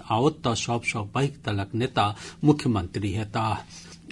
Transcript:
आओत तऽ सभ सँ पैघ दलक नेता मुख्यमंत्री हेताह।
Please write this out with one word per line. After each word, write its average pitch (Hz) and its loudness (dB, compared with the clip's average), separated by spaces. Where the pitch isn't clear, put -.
आओत 127 4
तऽ 120 2
सभ 120 -2
सँ 104 -4
पैघ 139 2
दलक 101 -2
नेता 110 0
मुख्यमंत्री 107 2
हेताह। 107 -2